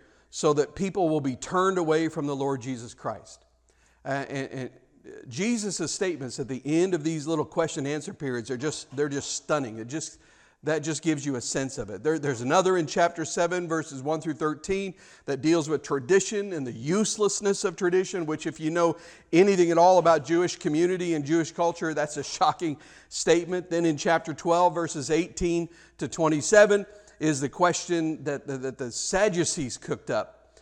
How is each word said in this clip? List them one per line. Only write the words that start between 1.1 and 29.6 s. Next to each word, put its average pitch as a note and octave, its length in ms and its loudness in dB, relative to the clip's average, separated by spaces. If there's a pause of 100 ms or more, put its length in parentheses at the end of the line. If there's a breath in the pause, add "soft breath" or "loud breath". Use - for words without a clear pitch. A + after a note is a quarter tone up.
be C3 140 -2
turned F#3+ 420 0
away D#3+ 300 2
from D3+ 180 -6
the C#3+ 100 -2
Lord C3+ 240 -2
Jesus A#2+ 360 -10
Christ. - 500 -12 (580)
Uh, C#3 240 -4
and, C#3+ 240 -6
and B2+ 180 -8 (600)
Jesus' F#3+ 600 -4
statements C#3+ 480 -4
at B2+ 80 -6
the B2+ 180 -8
end E3+ 300 2
of D3+ 80 -2
these D#3 240 -4
little D#3 180 0
question D#3+ 400 -2
and C#3+ 80 -4
answer D3+ 180 -8
periods B2 380 -6
are B2 80 -4
just, C#3 380 -6
they're D3 120 0
just C#3 280 -6
stunning. C3 420 -4
It A2+ 100 -10
just, D3+ 300 -10 (460 soft breath)
that D3+ 160 0
just D3 240 -4
gives D#3 200 0
you C#3 120 -2
a A#2 60 -6
sense C3+ 360 -4
of G#2 140 -8
it. G2 100 -10
There, D#3 160 0
there's C#3 240 -4
another F3+ 360 4
in D#3+ 100 0
chapter E3+ 360 0
seven, E3+ 440 -2
verses D3+ 340 -4
one D3+ 180 -2
through D#3 140 -4
thirteen, D#3+ 600 -4 (300 loud breath)
that C#3 180 -4
deals D#3 260 2
with D3+ 140 -2
tradition F#3+ 680 0
and C#3+ 120 -6
the B2 60 -6
uselessness G3 960 0
of F3+ 100 -2
tradition, F#3 500 0
which D3+ 220 -6
if D#3+ 120 -8
you D#3 120 -2
know E3+ 260 2 (340 loud breath)
anything F3+ 380 8
at E3 80 2
all F3+ 220 8
about D#3+ 260 6
Jewish E3+ 300 2
community F3 580 0
and D3 100 -2
Jewish D#3 280 0
culture, E3+ 420 -2
that's D3+ 240 -4
a C#3 60 -4
shocking D#3 540 0 (320 loud breath)
statement. F3 600 2
Then E3+ 160 2
in D#3+ 120 2
chapter D#3+ 360 0
twelve, E3+ 400 4
verses D#3+ 380 -4
eighteen E3+ 580 0 (300 soft breath)
to D3 80 -4
twenty-seven, G3 800 4 (320 loud breath)
is D3+ 200 0
the C#3 100 -2
question E3 720 0
that, C#3 240 -6
that, C3+ 160 -6
that C3 160 -6
the B2 120 -8
Sadducees F3 840 -2